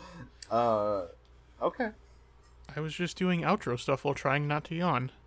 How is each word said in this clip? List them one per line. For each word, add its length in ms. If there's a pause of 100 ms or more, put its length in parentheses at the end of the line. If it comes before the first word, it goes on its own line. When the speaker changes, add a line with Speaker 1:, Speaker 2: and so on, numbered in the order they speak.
(500)
Speaker 1:
Uh, 560 (540)
okay. 300 (840)
Speaker 2:
I 60
was 140
just 240
doing 240
outro 360
stuff 260
while 100
trying 340
not 160
to 100
yawn. 360 (160)